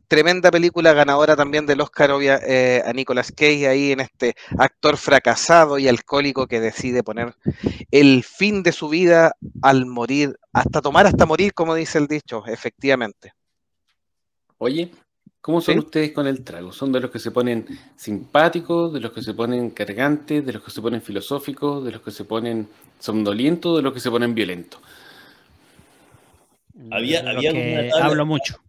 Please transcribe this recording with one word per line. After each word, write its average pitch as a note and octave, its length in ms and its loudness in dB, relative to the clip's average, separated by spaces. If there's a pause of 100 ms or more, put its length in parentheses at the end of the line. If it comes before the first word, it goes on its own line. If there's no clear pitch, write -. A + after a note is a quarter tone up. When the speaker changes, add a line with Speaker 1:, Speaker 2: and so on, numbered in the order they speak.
Speaker 1:
tremenda F3 440 4
película, E3+ 420 4
ganadora D3 420 4
también D3 300 0
del C#3+ 160 2
Oscar, C#3+ 300 2
obvia-, C#3 340 2
eh, B2+ 400 2
a A#2 80 -4
Nicolas B2 380 -4
Cage D3 360 2
ahí C#3 240 2
en C3+ 100 -2
este B2 340 -4 (220)
actor C#3+ 400 2
fracasado C#3+ 840 4
y C3+ 80 2
alcohólico C3+ 600 0
que A#2 140 -2
decide A#2+ 420 -2
poner A#2 320 -8 (560)
el C3+ 320 6
fin G3+ 400 -2
de E3+ 80 2
su D#3 180 -8
vida E3 460 4 (260)
al C3+ 240 4
morir, B2+ 520 -4 (160)
hasta C#3+ 280 -2
tomar E3 260 4
hasta E3+ 180 2
morir, F3 280 0
como E3 220 -2
dice D#3+ 220 -4
el D3 100 0
dicho, C#3+ 400 -8
efectivamente. A#2 840 -4 (1200)
Speaker 2:
Oye, D#3 340 -6 (500)
¿cómo E3 200 -2
son D#3+ 140 0
Speaker 1:
¿Sí? D#3 40 0
Speaker 2:
ustedes D3+ 340 -4
con C#3+ 140 -4
el C3 160 -6
trago? F2 280 -16
¿Son C#3 200 -6
de B2+ 100 0
los B2 100 -8
que A#2 80 -12
se A2 120 -10
ponen A#2+ 340 -2 (300)
simpáticos, E3+ 960 -2
de C3 80 -8
los A2+ 100 -8
que A2 100 -14
se G#2 120 -8
ponen A#2 380 -4
cargantes, C#3+ 760 -4
de C3 80 -8
los G#2+ 100 -14
que - 80 -20
se A2+ 100 -12
ponen A2+ 200 -4
filosóficos, C#3 840 -8
de A#2+ 60 -8
los A2+ 100 -16
que A2 100 -14
se G#2 120 -14
ponen A2+ 440 -6 (320)
somnolientos, A#2+ 760 -2
de C#3+ 60 0
los C3+ 100 -4
que A#2+ 60 -14
se B2 100 -6
ponen A#2 240 -2
violentos? F#2 460 -8 (2000)
Speaker 3:
Había, B2+ 320 -4
Speaker 4:
Yo A2+ 60 -8
Speaker 3:
había B2+ 220 -2
Speaker 4:
creo - 20 -2
Speaker 3:
como A#2+ 200 -4
una A#2+ 100 -2
Speaker 4:
que A#2+ 60 -6
Speaker 3:
tabla. D#3+ 160 2
Speaker 4:
hablo D3+ 200 0
mucho. D#3 300 -4 (140)